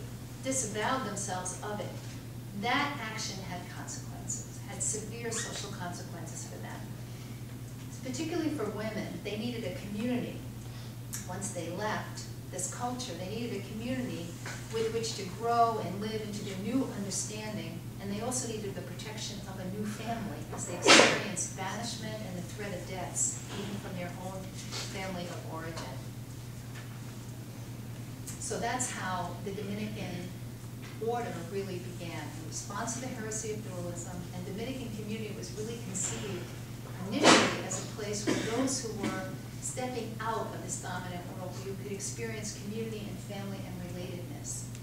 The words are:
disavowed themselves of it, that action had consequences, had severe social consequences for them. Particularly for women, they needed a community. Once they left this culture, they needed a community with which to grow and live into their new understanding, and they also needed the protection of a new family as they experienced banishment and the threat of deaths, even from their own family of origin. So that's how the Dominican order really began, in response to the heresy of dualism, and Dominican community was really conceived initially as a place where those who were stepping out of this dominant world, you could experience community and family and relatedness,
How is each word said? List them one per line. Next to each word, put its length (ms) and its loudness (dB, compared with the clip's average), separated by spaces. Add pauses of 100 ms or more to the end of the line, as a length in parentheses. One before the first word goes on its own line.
(440)
disavowed 640 2
themselves 560 0
of 180 -2
it, 80 -2 (720)
that 380 4 (120)
action 380 -2
had 120 -2 (140)
consequences, 840 -6 (100)
had 140 -4
severe 480 0
social 400 -2
consequences 760 -4
for 120 -6
them. 220 -6 (1200)
Particularly 460 2
for 200 2
women, 540 -2
they 120 0
needed 280 0
a 100 0 (120)
community. 500 2 (920)
Once 220 -2
they 200 -2
left 520 0 (280)
this 220 -2
culture, 420 -2
they 140 -2
needed 320 0
a 120 -4
community 540 0 (460)
with 220 4
which 220 2
to 80 -2 (160)
grow 440 8
and 160 -2
live 220 0
into 220 -4
their 140 -2
new 380 4
understanding, 800 -2 (220)
and 140 -2
they 60 0
also 280 0
needed 260 -2
the 80 -4
protection 540 -6 (120)
of 120 -4
a 40 -4 (120)
new 80 0
family 540 -2 (160)
as 120 -4
they 100 -2
experienced 800 10
banishment 580 -2 (140)
and 100 -2
the 40 -2
threat 300 -4
of 160 -4
deaths, 540 0 (160)
even 220 -2
from 180 -4
their 120 -2 (140)
own 160 -4 (540)
family 300 -2
of 280 -4
origin. 460 -4 (2500)
So 200 -2
that's 320 2
how 400 0 (140)
the 60 -2
Dominican 800 -2 (760)
order 280 2 (180)
really 280 0 (180)
began, 240 -4
in 260 -6
response 460 -2
to 60 -2
the 80 -2
heresy 440 -2
of 160 -2
dualism, 480 -2 (180)
and 120 -4
Dominican 500 -2
community 400 -2
was 220 -4
really 260 -2
conceived 640 0 (640)
initially 580 10
as 180 -2
a 120 -4
place 300 0
where 80 6 (220)
those 260 4
who 180 -2
were 240 2 (360)
stepping 600 -2
out 320 2
of 120 -4
this 180 -2
dominant 400 -2 (160)
world, 140 -2 (120)
you 180 -2
could 100 -2
experience 720 -2
community 440 -2
and 100 -4
family 460 -4
and 300 -4
relatedness, 720 -4 (180)